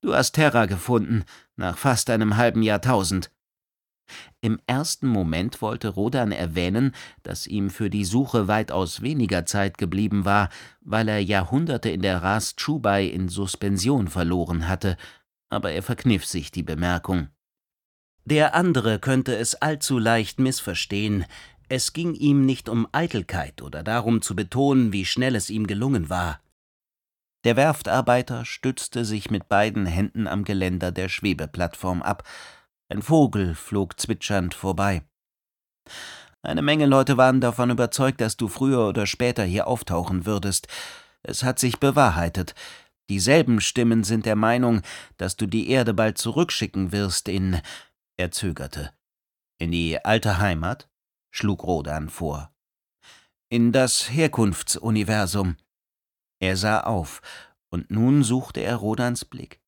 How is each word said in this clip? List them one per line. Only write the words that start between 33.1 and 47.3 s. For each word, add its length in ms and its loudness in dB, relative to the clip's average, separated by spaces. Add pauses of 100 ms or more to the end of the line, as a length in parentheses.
flog 440 -2
zwitschernd 540 -2
vorbei. 500 -2 (1400)
"Eine 180 -4
Menge 240 2
Leute 320 6
waren 240 6
davon 300 0
überzeugt, 500 0
dass 160 0
du 120 -2
früher 380 2
oder 200 0
später 380 0
hier 220 0
auftauchen 600 -2
würdest. 420 -2 (540)
Es 200 -6
hat 160 0
sich 220 0
bewahrheitet. 720 2 (540)
Dieselben 540 4
Stimmen 420 2
sind 220 -2
der 100 2
Meinung, 460 2 (340)
dass 200 -4
du 100 -2
die 240 -2
Erde 240 2
bald 240 0
zurückschicken 760 -2
wirst 360 -2
in", 340 0 (560)